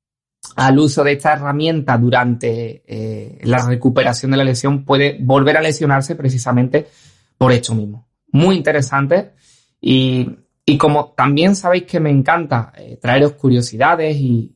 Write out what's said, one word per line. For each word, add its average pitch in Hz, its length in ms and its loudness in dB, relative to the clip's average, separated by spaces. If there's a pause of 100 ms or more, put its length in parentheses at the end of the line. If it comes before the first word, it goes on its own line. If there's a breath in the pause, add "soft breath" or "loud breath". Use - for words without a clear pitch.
(560)
al 135 220 2
uso 151 260 0
de 143 100 0
esta 151 200 0
herramienta 143 640 -2
durante, 120 880 -2
eh, 107 580 -12
la 120 220 0
recuperación 127 680 0
de 135 60 2
la 139 60 2
lesión 139 400 -2
puede 139 380 0
volver 135 360 2
a 156 40 0
lesionarse 147 540 0
precisamente 127 720 0 (500 soft breath)
por 127 140 2
esto 120 220 -2
mismo. 107 360 -8 (220)
Muy 180 260 4
interesante 147 760 -2 (460 soft breath)
y, 131 480 0 (380)
y 147 120 2
como 147 380 0
también 147 400 2
sabéis 180 280 -2
que 180 160 -4
me 156 100 0
encanta, 143 680 0
eh, 120 260 -20
traeros 139 320 2
curiosidades 139 840 0
y, 120 380 -2